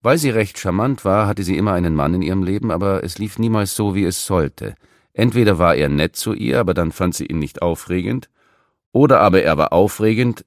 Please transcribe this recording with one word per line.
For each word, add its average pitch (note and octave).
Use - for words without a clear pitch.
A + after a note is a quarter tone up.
Weil C3+
sie D3
recht A2
charmant G#2+
war, G2+
hatte G2+
sie F2
immer G2
einen F2
Mann D2+
in F#2
ihrem F#2
Leben, G2
aber F#2+
es F2+
lief G#2
niemals A2
so, G2+
wie G2+
es F2+
sollte. D2+
Entweder G#2
war E2+
er D2
nett D2
zu G#2+
ihr, B2
aber F#2
dann E2+
fand F2+
sie -
ihn E2
nicht D2
aufregend, F2+
oder C3
aber F#2+
er D#2+
war D2+
aufregend G#2+